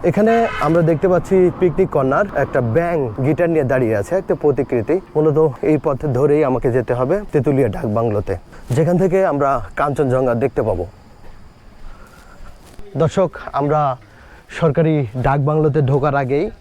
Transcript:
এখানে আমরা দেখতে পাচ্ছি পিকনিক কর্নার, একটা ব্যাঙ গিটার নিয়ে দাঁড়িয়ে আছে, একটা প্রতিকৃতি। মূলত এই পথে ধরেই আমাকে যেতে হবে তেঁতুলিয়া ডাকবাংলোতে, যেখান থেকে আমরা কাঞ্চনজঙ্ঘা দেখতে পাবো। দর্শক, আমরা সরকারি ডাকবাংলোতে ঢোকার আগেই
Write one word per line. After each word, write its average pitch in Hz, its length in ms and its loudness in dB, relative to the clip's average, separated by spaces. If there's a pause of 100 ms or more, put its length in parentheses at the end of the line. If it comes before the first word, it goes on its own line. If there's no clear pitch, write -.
এখানে 220 240 2 (340)
আমরা 165 220 4
দেখতে 165 220 0
পাচ্ছি 180 240 0 (240)
পিকনিক 185 360 2
কর্নার, 143 300 2 (180)
একটা - 160 -2 (160)
ব্যাঙ 170 220 0 (280)
গিটার 165 280 2
নিয়ে 151 180 2
দাঁড়িয়ে 123 300 2
আছে, 98 200 -4
একটা 180 220 -2
প্রতিকৃতি। 135 520 0 (200)
মূলত 156 220 2 (340)
এই 151 140 4
পথে 143 200 -2 (120)
ধরেই 147 320 4
আমাকে 127 180 0 (100)
যেতে 123 220 -2
হবে 135 160 0 (160)
তেঁতুলিয়া 135 460 2
ডাকবাংলোতে, 104 560 -2 (420)
যেখান 165 280 2
থেকে 185 140 2 (140)
আমরা 143 180 0 (300)
কাঞ্চনজঙ্ঘা 131 540 0 (100)
দেখতে 139 240 -2
পাবো। 90 160 -2 (2250)
দর্শক, 170 280 0 (300)
আমরা 147 200 0 (800)
সরকারি 160 360 2 (320)
ডাকবাংলোতে 147 520 2 (100)
ঢোকার 139 340 0
আগেই 143 220 -2 (160)